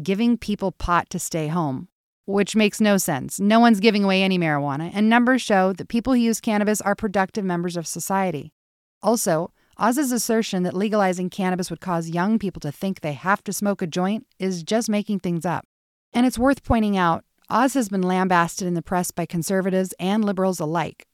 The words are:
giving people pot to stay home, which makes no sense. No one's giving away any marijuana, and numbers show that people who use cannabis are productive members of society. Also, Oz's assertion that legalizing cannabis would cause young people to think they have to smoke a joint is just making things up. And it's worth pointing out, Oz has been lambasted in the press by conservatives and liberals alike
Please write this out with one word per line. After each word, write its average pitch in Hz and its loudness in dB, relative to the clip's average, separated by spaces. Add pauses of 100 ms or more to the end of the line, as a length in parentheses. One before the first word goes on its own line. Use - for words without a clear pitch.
giving 220 0
people 202 -4
pot 180 -2
to 180 -6
stay 156 -4
home, 151 -4 (380)
which 196 0
makes 214 2
no 208 4
sense. 139 -4
No 208 6
one's 233 6
giving 208 4
away 190 4
any 190 2
marijuana, 147 -2
and 214 2
numbers 240 4
show 190 2
that 160 -10
people 233 -2
who 247 4
use 226 0
cannabis 208 0
are 202 0
productive 196 -2
members 175 -2
of 165 -8
society. 170 -4 (500)
Also, 196 0 (300)
Oz's 247 2
assertion 220 0
that 180 -2
legalizing 190 0
cannabis 185 -2
would 165 -10
cause 170 -4
young 180 0
people 190 -4
to 147 -6
think 190 -6
they 151 -6
have 180 -2
to 202 -6
smoke 202 -2
a 190 -4
joint 160 -2 (140)
is 185 -4
just 226 0
making 208 -2
things 175 -2
up. 160 -4 (440)
And 240 4
it's 247 0
worth 262 2
pointing 214 2
out, 175 0 (240)
Oz 233 2
has 247 0
been 190 -2
lambasted 185 2
in 175 -2
the 165 -2
press 180 -2
by 170 -6
conservatives 185 -2
and 202 0
liberals 190 0
alike 160 -4